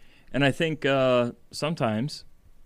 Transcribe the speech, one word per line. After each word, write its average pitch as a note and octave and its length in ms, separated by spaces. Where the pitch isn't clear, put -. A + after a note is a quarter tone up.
And C3 120
I D3+ 60
think, D#3+ 360
uh, B2+ 460
sometimes C#3+ 760